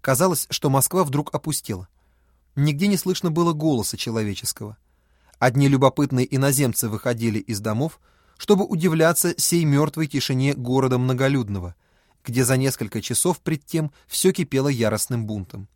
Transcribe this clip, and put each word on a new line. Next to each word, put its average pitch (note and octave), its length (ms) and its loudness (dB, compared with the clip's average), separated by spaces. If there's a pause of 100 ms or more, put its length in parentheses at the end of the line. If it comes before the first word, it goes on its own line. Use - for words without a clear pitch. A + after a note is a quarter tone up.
Казалось, D3 500 0
что - 200 -2
Москва C#3 340 2
вдруг C#3+ 280 -4
опустела. A2 540 -6 (680)
Нигде D3+ 320 0
не G3+ 80 2
слышно F#3 340 -2
было E3+ 220 2
голоса D3+ 440 0
человеческого. G#2+ 800 -6 (640)
Одни C3 260 4
любопытные C3+ 640 2
иноземцы C3 560 0
выходили A2 520 -2
из G#2 180 -6
домов, A2+ 420 -4 (380)
чтобы G#3 260 4
удивляться E3+ 720 2
сей E3+ 280 2
мёртвой D#3 420 2
тишине C3+ 480 0
города C3 420 0
многолюдного, B2 800 -2 (500)
где A#2+ 200 0
за C3 120 2
несколько B2+ 460 -2
часов - 380 -2
пред D#3+ 260 -4
тем D#3 240 -2 (160)
всё - 260 2
кипело C#3 360 0
яростным A#2 580 0
бунтом. G2+ 500 -10